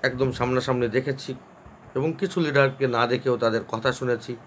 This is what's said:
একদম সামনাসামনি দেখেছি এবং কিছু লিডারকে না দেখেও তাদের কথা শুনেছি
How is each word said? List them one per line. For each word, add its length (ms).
একদম 200
সামনাসামনি 580
দেখেছি 340
এবং 120
কিছু 260
লিডারকে 400
না 60
দেখেও 220
তাদের 180
কথা 260
শুনেছি 340